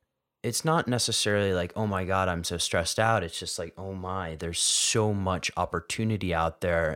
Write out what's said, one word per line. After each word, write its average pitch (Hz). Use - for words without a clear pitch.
it's -
not 160
necessarily 104
like, 87
"Oh 107
my 95
God, 95
I'm 87
so 87
stressed -
out." 110
It's 82
just -
like, 85
"Oh 95
my, 92
there's 85
so -
much 92
opportunity 90
out 82
there, 82